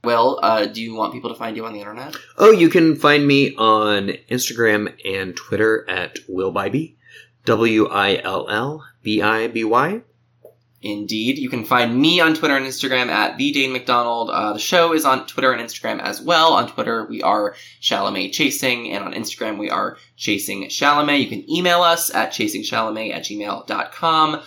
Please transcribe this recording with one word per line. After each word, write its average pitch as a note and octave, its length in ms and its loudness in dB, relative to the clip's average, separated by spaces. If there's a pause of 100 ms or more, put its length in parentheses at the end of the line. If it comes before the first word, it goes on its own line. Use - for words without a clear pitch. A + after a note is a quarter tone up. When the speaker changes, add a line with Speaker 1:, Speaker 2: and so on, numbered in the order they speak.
Speaker 1:
Will, A#2 400 2
uh, A2 220 2
do A2 160 -8
you A2+ 140 -8
want A2 180 -4
people B2 160 -10
to A2+ 80 -10
find A2+ 180 -8
you A2 120 -10
on A2 80 -12
the G#2 60 -14
internet? A2+ 360 -14 (220)
Speaker 2:
Oh, G#3+ 140 10
you E3+ 180 8
can D#3+ 260 6
find D3 300 4
me C#3 300 4
on G#2+ 560 4 (180)
Instagram A2+ 640 0 (100)
and F#2+ 320 -6
Twitter A2 540 0
at F#2 360 -6
Will F#2 280 -4
Bybee. G2+ 400 -4 (500)
W A2 440 4
I G2 360 2
L - 240 -6
L C#3 340 -4 (200)
B A2 180 0
I A2 280 0
B A2+ 160 -4
Y. C#3 360 0 (840)
Speaker 1:
Indeed. A2 560 -4
You B2+ 100 -6
can A#2+ 160 -6
find A#2+ 360 2
me E3+ 200 4
on D#3+ 140 4
Twitter D3+ 220 0
and C3 100 -2
Instagram B2+ 420 -2
at G#2 300 -2
the C#3 120 0
Dane C#3 220 0
McDonald. A#2+ 580 -2
Uh, G#2 220 -2
the G#2 60 -6
show E3+ 340 2
is D#3 120 0
on C3 220 0
Twitter B2+ 260 0
and A#2 80 -4
Instagram A2+ 400 -8
as - 200 -6
well. D#3+ 320 4
On A#2+ 180 2
Twitter, A2+ 380 -4
we - 140 -8
are G#2 340 0 (240)
Chalamet G2+ 520 -2
Chasing, B2+ 600 -2
and G2 100 -6
on F#2 120 -10
Instagram, A2 440 -8
we G#2+ 120 -6
are - 260 -4 (200)
Chasing G2+ 480 -4
Chalamet. D3 560 0
You A#2+ 80 -2
can - 220 -10
email F3 320 2
us E3+ 320 0
at G#2 160 -2
chasing G#2 320 -4
chalamet A2 500 -4
at - 120 -8
gmail G#2 420 -8
dot - 260 -6
com. D#3 540 0